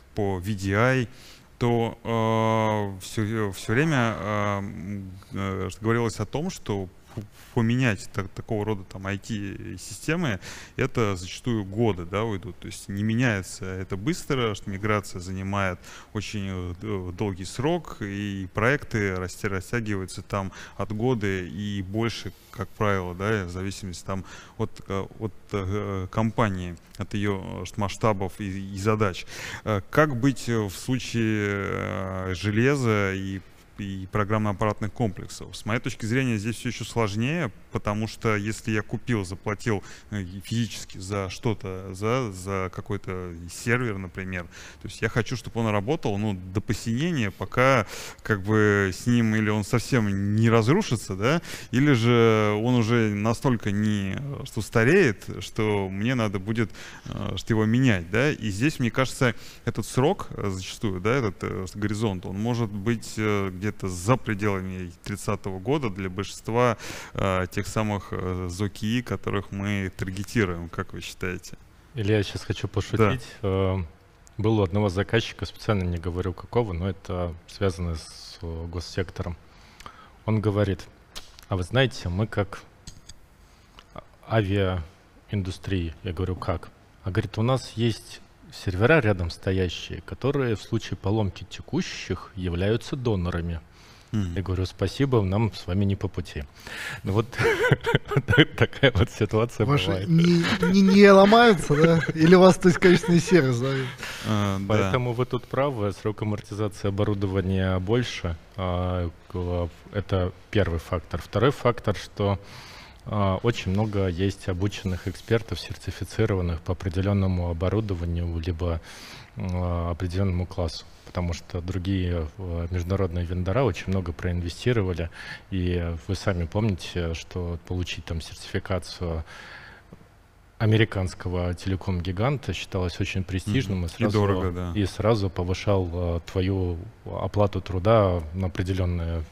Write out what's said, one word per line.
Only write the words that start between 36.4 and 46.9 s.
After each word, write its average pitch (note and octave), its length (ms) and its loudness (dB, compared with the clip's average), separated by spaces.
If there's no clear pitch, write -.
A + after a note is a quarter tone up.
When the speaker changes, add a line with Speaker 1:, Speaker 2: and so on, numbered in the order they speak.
Speaker 1:
всё - 120 -6
ещё A2+ 160 -6
сложнее, A#2 640 -2
потому G#2+ 360 -2
что A2 280 0
если G#2 360 -4
я G#2+ 100 2
купил, A2+ 420 -2
заплатил, G2+ 580 -4
э, G#2 140 -6
физически - 540 -4
за G2 320 -4
что-то, F#2+ 640 -6
за, A2 380 -2
за F#2 420 -4
какой-то F#2 580 -6
сервер, A#2 480 -2
например, F#2 460 -6
то F#2 60 -10
есть - 140 -12
я A2+ 60 2
хочу, B2 280 -2
чтобы - 240 -6
он A2+ 80 2
работал, G#2 500 0
ну, G#2+ 160 0
до G#2 60 -2
посинения, A#2 720 -2